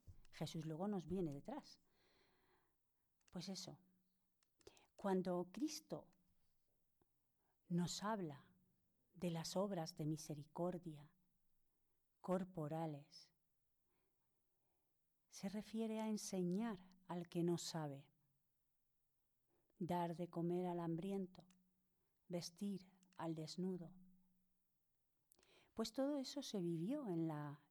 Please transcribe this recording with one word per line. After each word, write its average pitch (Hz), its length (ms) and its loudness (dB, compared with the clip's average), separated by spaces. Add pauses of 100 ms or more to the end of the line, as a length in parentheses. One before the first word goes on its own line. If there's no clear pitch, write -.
(320)
Jesús 160 340 -2
luego 160 220 -2
nos 190 200 0
viene 170 260 2
detrás. - 480 -8 (1500)
Pues 180 180 -4
eso, 175 280 -6 (1160)
cuando 180 560 4
Cristo - 560 -4 (1600)
nos 175 340 2
habla 180 400 -2 (720)
de 180 160 0
las 165 260 0
obras 185 400 2
de 156 80 0
misericordia 156 1040 -2 (1120)
corporales, 160 1080 -2 (2000)
se - 200 -6
refiere 220 500 -2
a 220 100 0
enseñar 190 680 2 (300)
al 170 200 -4
que 170 160 2
no 170 140 8
sabe, 147 480 -2 (1700)
dar 175 380 0
de 170 140 -4
comer 175 380 2
al 175 120 0
hambriento, 175 640 0 (840)
vestir 185 600 -2 (300)
al 165 180 0
desnudo. 180 560 0 (1800)
Pues 226 180 -2
todo 285 260 2
eso 262 240 -4
se 208 200 -2
vivió 175 460 2
en 165 200 4
la, 147 320 -2 (120)